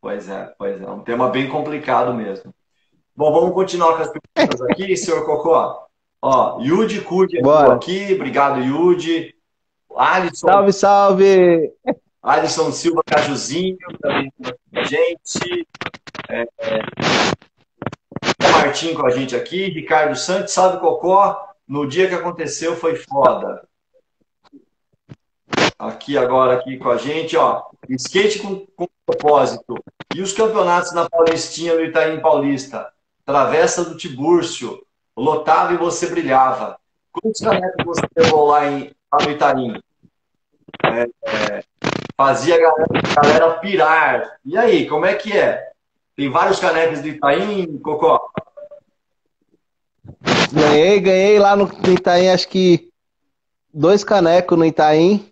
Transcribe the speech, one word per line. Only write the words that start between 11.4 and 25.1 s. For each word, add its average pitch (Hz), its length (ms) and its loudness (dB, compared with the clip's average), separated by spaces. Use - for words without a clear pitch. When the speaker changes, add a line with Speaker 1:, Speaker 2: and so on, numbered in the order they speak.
Speaker 1:
Alisson 151 480 0
Silva 165 360 -2
Cajuzinho, 151 720 -2
também - 380 -4
com - 420 -12
a 494 40 -4
gente. 359 840 -4
É, - 140 -6
é, 554 220 -4
Martim 151 400 0
com 143 140 -2
a 123 40 2
gente 127 240 -4
aqui. 185 360 -4
Ricardo 151 460 0
Santos, - 360 -4
salve, 185 280 2
Cocó. 190 680 2
No 143 220 -6
dia 180 200 0
que 180 60 -2
aconteceu 165 640 -6
foi 165 180 -2
foda. - 720 -2